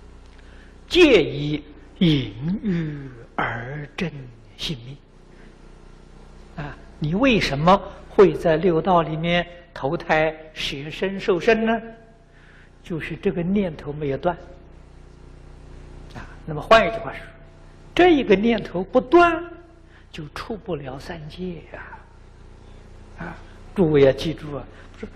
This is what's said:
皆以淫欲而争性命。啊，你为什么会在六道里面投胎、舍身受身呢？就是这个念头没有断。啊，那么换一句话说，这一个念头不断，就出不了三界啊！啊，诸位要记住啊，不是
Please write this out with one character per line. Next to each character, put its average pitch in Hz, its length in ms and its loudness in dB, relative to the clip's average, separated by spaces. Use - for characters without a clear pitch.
皆 285 340 8
以 147 400 -4
淫 143 640 0
欲 156 480 -4
而 127 580 -6
争 170 160 -6
性 143 300 -8
命。 135 100 -16
啊， 147 180 -12
你 156 160 -4
为 240 240 4
什 139 200 -2
么 180 200 6
会 185 240 6
在 160 240 2
六 160 260 2
道 175 200 4
里 156 140 -4
面 170 300 -2
投 143 240 -6
胎、 156 380 0
舍 147 380 -10
身 196 300 -6
受 190 180 0
身 220 260 2
呢？ 226 160 0
就 165 160 -8
是 151 180 -10
这 - 140 -2
个 180 120 -4
念 185 340 -2
头 - 160 -12
没 151 160 -6
有 135 100 -4
断。 170 180 -2
啊， - 100 -16
那 160 80 -10
么 151 80 -6
换 220 280 6
一 - 20 -2
句 - 80 -6
话 - 140 -10
说， - 80 -14
这 359 180 6
一 269 120 4
个 196 100 6
念 214 260 2
头 170 220 -6
不 247 180 2
断， 339 400 4
就 151 200 -14
出 - 260 -10
不 180 180 -8
了 139 240 -10
三 170 300 -14
界 180 320 -10
啊！ 170 60 -12
啊， - 120 -14
诸 160 200 2
位 147 80 6
要 135 100 8
记 139 240 -4
住 147 220 -14
啊， 123 80 -10
不 - 120 -16
是 - 100 -18